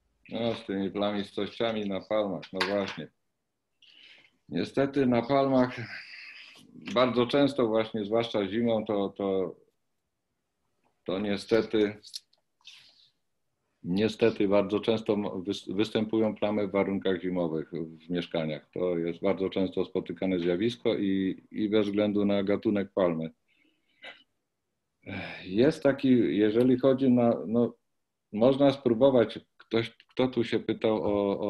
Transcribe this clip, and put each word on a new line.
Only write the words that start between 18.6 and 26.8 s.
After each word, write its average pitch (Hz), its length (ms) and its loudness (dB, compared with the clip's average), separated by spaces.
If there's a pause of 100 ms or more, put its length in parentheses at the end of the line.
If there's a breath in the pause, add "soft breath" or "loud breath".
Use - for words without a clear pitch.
To 90 240 -2
jest 85 240 -4
bardzo 95 280 0
często 92 360 -2
spotykane 92 540 -4
zjawisko 98 560 0
i, 95 560 -2
i 107 180 -4
bez 107 160 2
względu 101 400 0
na 101 180 2
gatunek 101 500 0
palmy. 85 360 0 (2250 loud breath)
Jest 113 400 2
taki, 123 540 4
jeżeli 120 420 4
chodzi 135 320 4